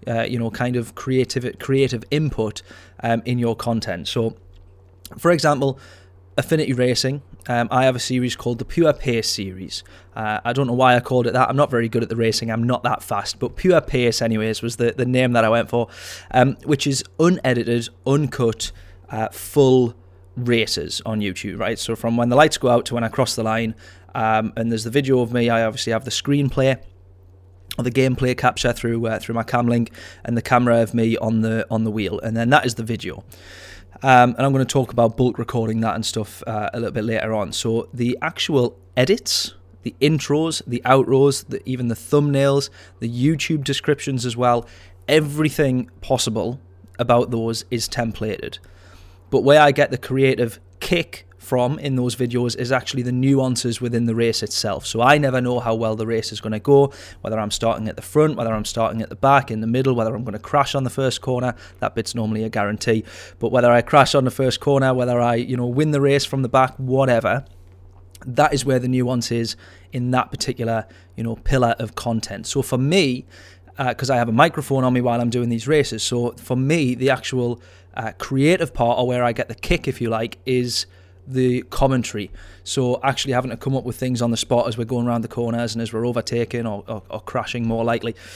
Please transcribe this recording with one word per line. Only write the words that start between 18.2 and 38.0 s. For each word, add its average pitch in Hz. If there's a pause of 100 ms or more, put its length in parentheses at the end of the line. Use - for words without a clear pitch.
uh, 110
full 131 (420)
races 117
on 110
YouTube, 95
right? 107
So -
from 117
when 120
the 123
lights 151
go 135
out 120
to -
when 117
I 113
cross -
the 117
line, 110 (420)
um, 110
and 117
there's 110
the 117
video 131
of 117
me. 120
I 113
obviously 110
have 113
the 117
screenplay 135 (960)
or 139
the 123
gameplay 127
capture 123
through, 117
uh, 110
through 113
my 117
cam 120
link 120 (340)
and 120
the 113
camera 120
of 113
me 113
on 113
the, 110
on 113
the 113
wheel. 104
And 113
then 117
that 135
is 117
the 117
video. 104 (800)
Um, 123
and -
I'm 139
gonna 135
talk 127
about 117
bulk 127
recording 113
that 110
and 110
stuff, -
uh, 107
a 113
little 113
bit 113
later 110
on. 104
So 113
the 120